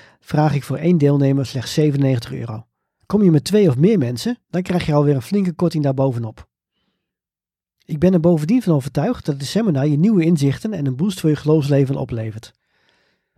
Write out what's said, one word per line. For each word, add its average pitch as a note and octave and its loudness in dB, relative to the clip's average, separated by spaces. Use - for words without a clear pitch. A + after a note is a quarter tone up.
vraag D3+ 0
ik C#3 -4
voor C3+ -6
één E3+ 2
deelnemer C#3 2
slechts - -8
zevenennegentig C#3 0
euro. A#2 -12
Kom G#3+ 0
je F#3+ 6
met D3+ 4
twee G3+ 2
of B2 2
meer F#3+ 4
mensen, B2+ -4
dan F3+ -4
krijg F3+ -4
je D#3 0
alweer D3 2
een C3 -2
flinke G3 -2
korting D#3+ -2
daarbovenop. C3 -4
Ik D#3 -8
ben F3+ 4
er F3+ 4
bovendien E3+ 2
van F3 2
overtuigd D3 -2
dat D3 -2
het C#3 -10
seminar E3 0
je D3 2
nieuwe F#3 4
inzichten D#3+ 0
en D3 -4
een B2+ -4
boost F#3 -4
voor D#3+ 0
je D3 0
geloofsleven C#3+ 0
oplevert. A2 -8